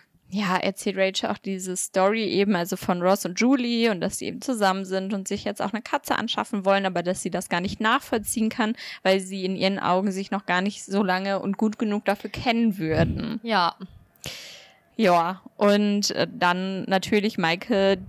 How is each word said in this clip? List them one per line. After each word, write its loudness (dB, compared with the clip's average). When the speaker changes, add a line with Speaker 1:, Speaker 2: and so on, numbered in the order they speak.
Speaker 1:
ja, 0
erzählt -2
Rachel 0
auch -2
diese -6
Story 2
eben, 2
also -2
von 0
Ross 4
und -4
Julie 4
und -2
dass -2
sie -6
eben -8
zusammen 0
sind -2
und -6
sich -6
jetzt -4
auch -4
eine -6
Katze -2
anschaffen -4
wollen, 4
aber -2
dass -2
sie -4
das -6
gar 0
nicht -6
nachvollziehen 0
kann, 0
weil 4
sie -8
in -2
ihren 0
Augen 0
sich -6
noch -4
gar 2
nicht -4
so 0
lange 0
und -4
gut 0
genug -2
dafür -2
kennen 0
würden. 0
Speaker 2:
Ja. 2
Speaker 1:
Ja, 4
und, 4
äh, 0
dann 0
natürlich 0
Michael, 2